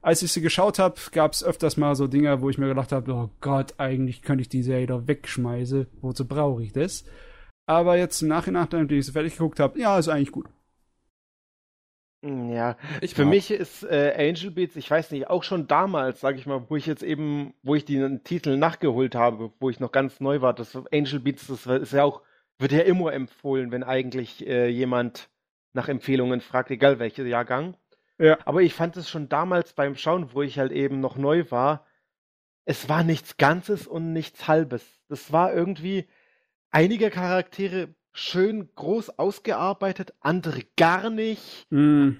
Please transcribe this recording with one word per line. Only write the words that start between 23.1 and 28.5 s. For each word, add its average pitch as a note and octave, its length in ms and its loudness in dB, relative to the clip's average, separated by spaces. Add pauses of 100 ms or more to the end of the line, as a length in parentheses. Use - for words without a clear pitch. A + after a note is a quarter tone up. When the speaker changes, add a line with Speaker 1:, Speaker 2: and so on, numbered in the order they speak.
Speaker 2:
empfohlen, C3 580 -4
wenn B2 120 -4
eigentlich, B2+ 640 -4
äh, B2 220 2
jemand B2 640 -2 (420)
nach B2+ 160 -4
Empfehlungen B2+ 540 0
fragt, B2+ 280 -2
egal C3 280 4
welcher A#2 260 -6
Jahrgang. B2 500 -2 (440)
Speaker 1:
Ja. D#3 260 8
Speaker 2:
Aber D3+ 160 0